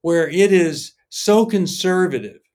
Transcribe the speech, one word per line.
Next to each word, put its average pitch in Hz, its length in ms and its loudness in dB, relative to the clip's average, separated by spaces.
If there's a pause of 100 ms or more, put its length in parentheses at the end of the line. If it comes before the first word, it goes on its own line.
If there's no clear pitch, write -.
where 165 260 0
it 190 240 2
is 165 400 0 (160)
so 220 380 2
conservative 180 920 -2 (140)